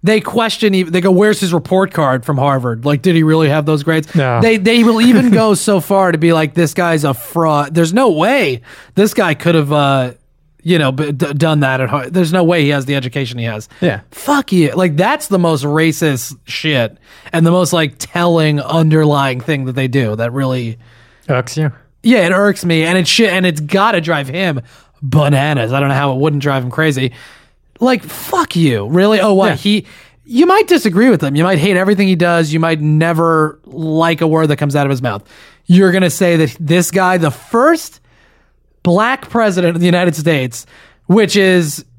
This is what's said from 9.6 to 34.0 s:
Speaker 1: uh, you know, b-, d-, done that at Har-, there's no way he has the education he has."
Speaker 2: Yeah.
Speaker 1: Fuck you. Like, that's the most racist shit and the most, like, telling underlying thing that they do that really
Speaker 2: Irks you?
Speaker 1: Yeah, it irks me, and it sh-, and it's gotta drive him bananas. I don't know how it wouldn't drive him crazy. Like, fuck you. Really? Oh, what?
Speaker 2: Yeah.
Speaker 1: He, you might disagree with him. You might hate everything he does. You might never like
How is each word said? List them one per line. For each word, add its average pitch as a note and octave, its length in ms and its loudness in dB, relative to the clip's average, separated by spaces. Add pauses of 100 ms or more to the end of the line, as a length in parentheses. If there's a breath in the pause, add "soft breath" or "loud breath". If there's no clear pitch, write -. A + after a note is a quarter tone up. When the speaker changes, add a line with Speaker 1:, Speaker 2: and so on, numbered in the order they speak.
Speaker 1:
uh, C3+ 400 0 (500)
you E3+ 160 0
know, C3+ 140 0
b-, C#3+ 180 -4
d-, C#3+ 220 -4
done D3+ 280 0
that C3 200 0
at B2+ 80 -4
Har-, C3 200 -4
there's E3+ 220 0
no F3+ 140 2
way E3 180 2
he C#3+ 60 0
has C#3+ 160 -2
the C#3 100 -4
education B2+ 440 -6
he A#2 60 -6
has." A2 220 -8 (140)
Speaker 2:
Yeah. A#2+ 200 -2 (100)
Speaker 1:
Fuck C#4 420 -4
you. D#3+ 200 2
Like, F3 220 0
that's B3 320 -2
the G3 120 0
most D#3+ 260 0
racist D3+ 800 -2
shit C3 520 -4 (360 loud breath)
and E3 120 2
the E3 60 4
most, F3+ 220 0
like, D#3+ 260 -2
telling E3 640 0
underlying D3+ 800 0
thing C#3 240 -4
that B2+ 80 -8
they C3+ 160 -2
do A#2+ 260 -2
that A#2 160 -4
really B2+ 460 -6 (500 soft breath)
Speaker 2:
Irks B2+ 300 -2
you? D3+ 140 -2 (320)
Speaker 1:
Yeah, A3+ 220 4
it E3+ 60 0
irks G3+ 320 0
me, E3 200 0
and E3+ 140 0
it F3+ 80 0
sh-, - 160 -2
and F#3 240 0
it's D#3+ 140 0
gotta G3 400 0
drive D3+ 300 -4
him D#3+ 320 -4 (400 soft breath)
bananas. C#3+ 720 0
I C#3 80 0
don't C#3 80 0
know C3+ 60 0
how C#3 180 0
it C3 60 -4
wouldn't D3 220 0
drive C3+ 220 -2
him B2 80 -8
crazy. C3+ 400 0 (680 loud breath)
Like, B3 220 0
fuck - 540 -6
you. A#2+ 300 0
Really? F#3+ 340 2
Oh, G#3 120 2
what? F#3+ 180 2
Speaker 2:
Yeah. C3 40 -2
Speaker 1:
He, G#3 300 -2 (400 loud breath)
you B3 200 2
might G4 220 2
disagree A#3 420 2
with F3 140 2
him. C#3 140 -2
You D#3 80 2
might F#3 140 2
hate F3+ 180 2
everything F#3+ 320 2
he F#3 80 2
does. E3+ 340 0
You D#3+ 80 0
might E3 220 0
never D#3+ 840 0
like D#3+ 560 -2